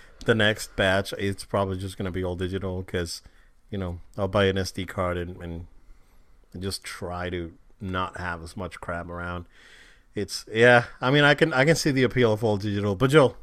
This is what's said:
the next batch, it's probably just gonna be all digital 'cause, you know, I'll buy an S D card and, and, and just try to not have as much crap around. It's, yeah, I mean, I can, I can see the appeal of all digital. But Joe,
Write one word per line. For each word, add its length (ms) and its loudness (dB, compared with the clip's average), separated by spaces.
the 100 4
next 420 0
batch, 420 2
it's 260 -4
probably 340 -2
just 200 -10
gonna 120 -6
be 140 -4
all 120 -4
digital 460 -6
'cause, 400 -6
you 80 -8
know, 220 -8
I'll 120 -2
buy 180 2
an 120 0
S 120 -4
D 160 -8
card 300 -4
and, 260 -8
and, 240 -10
and 100 -12
just 200 -6
try 480 -8
to 220 -6
not 380 -4
have 240 -6
as 140 -16
much 240 -10
crap 280 -8
around. 380 -8
It's, 380 -8
yeah, 320 8
I 100 0
mean, 120 4
I 120 6
can, 180 2
I 120 4
can 120 4
see 160 0
the 100 2
appeal 300 4
of 100 -2
all 140 2
digital. 400 -2
But 140 2
Joe, 320 6